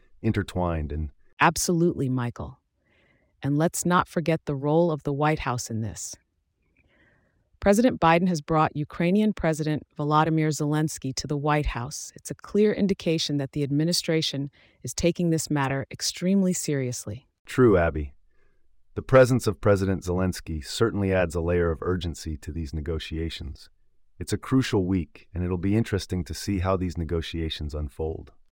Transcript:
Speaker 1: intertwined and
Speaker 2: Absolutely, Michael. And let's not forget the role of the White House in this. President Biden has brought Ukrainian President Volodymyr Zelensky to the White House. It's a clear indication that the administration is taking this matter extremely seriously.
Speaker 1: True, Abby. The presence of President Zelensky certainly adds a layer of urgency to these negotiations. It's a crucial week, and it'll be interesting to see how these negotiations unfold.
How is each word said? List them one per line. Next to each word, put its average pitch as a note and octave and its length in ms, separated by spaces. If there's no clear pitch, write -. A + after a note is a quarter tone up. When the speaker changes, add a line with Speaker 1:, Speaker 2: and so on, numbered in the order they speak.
Speaker 1:
intertwined F2 720
and D2+ 180
Speaker 2:
Absolutely, E3 640
Michael. A#2+ 520
And C#3+ 160
let's D#3+ 260
not F3 240
forget D#3+ 380
the D3 100
role D#3 360
of D3 120
the D3 80
White D3 280
House B2 320
in A2 100
this. G2+ 340
President G#3+ 400
Biden E3+ 280
has F3 120
brought D#3 360
Ukrainian F#3 580
President D#3 480
Volodymyr D#3 520
Zelensky D3+ 680
to - 100
the D3 100
White D3 300
House. - 500
It's - 140
a D3 60
clear G#3 360
indication E3 680
that C3+ 160
the D3 100
administration D3+ 880
is B2+ 100
taking F3 380
this D#3+ 180
matter C3+ 400
extremely F#3 640
seriously. B2+ 720
Speaker 1:
True, A#2+ 280
Abby. D2+ 380
The - 80
presence B2+ 460
of G#2 120
President G2 440
Zelensky F2 600
certainly G2+ 480
adds F2+ 220
a E2+ 80
layer E2+ 300
of D2+ 100
urgency E2 560
to - 140
these D#2+ 240
negotiations. D#2+ 960
It's - 120
a G#2 60
crucial A#2 480
week, F#2 480
and F2+ 100
it'll F2+ 140
be G2 180
interesting F#2+ 500
to - 100
see G2+ 240
how F#2+ 180
these F2 180
negotiations D#2+ 800
unfold. D#2 600